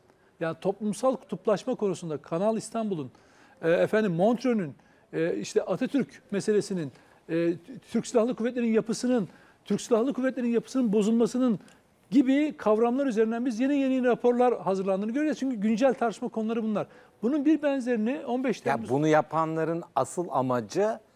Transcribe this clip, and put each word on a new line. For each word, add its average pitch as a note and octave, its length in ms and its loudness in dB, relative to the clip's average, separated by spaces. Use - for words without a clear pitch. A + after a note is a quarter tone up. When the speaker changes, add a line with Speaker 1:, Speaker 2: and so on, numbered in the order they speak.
Speaker 1:
yani D#3+ 220 -4
toplumsal G#3+ 540 -2
kutuplaşma - 600 -2
konusunda E3+ 420 -4
Kanal G3+ 400 -2
İstanbul'un, G3 540 -6
e, D#3+ 100 2
efendim F#3 400 2
Montreux'ün, G3+ 640 0
e, E3 220 -2
işte G#3 260 -2
Atatürk A3 600 -2
meselesinin, F#3+ 600 -2
e, E3+ 240 0
Türk - 160 -2
Silahlı A#3+ 280 2
Kuvvetleri'nin A#3 380 -2
yapısının, A#3 540 0
Türk G#3 160 -2
Silahlı A#3+ 320 2
Kuvvetleri'nin B3+ 380 -2
yapısının A#3 420 0
bozulmasının A3+ 680 2
gibi C#4 460 4
kavramlar A#3+ 480 2
üzerinden A3+ 400 0
biz A3+ 140 -2
yeni C4+ 180 2
yeni C4 260 2
raporlar B3 580 2
hazırlandığını G3 500 -2
göreceğiz. D4 280 -2
Çünkü C4 160 -4
güncel A3 380 2
tartışma A#3 340 -4
konuları A3+ 360 -4
bunlar. G#3 240 -2
Bunun C4+ 240 0
bir D4+ 160 4
benzerini B3+ 640 0
on B3 160 -2
beş B3+ 140 0
Speaker 2:
Ya - 60 -14
Speaker 1:
Temmuz A2+ 260 -2
Speaker 2:
bunu C#3+ 180 2
yapanların D#3+ 760 0
asıl F3 360 -2
amacı C3 680 -2